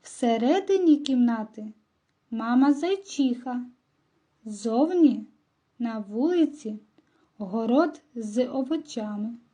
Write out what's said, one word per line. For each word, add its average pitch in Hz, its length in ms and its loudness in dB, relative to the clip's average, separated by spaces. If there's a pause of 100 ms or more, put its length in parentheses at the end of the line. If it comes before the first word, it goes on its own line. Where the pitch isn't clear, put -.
Всередині 311 960 2
кімнати 233 760 -2 (580)
мама 247 420 2
зайчиха, 269 920 -2 (800)
зовні 233 840 2 (520)
на 226 200 -6
вулиці 233 800 -2 (580)
город 226 640 0 (140)
з 226 320 -2
овочами. 233 920 -6 (160)